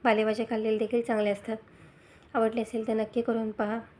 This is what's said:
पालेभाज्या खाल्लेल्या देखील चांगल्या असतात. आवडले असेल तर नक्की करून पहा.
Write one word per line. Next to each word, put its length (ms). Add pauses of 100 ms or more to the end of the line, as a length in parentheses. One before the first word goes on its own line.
पालेभाज्या 460
खाल्लेल्या 280
देखील 240
चांगल्या 300
असतात. 240 (800)
आवडले 280
असेल 260
तर 60
नक्की 280
करून 280
पहा. 280 (220)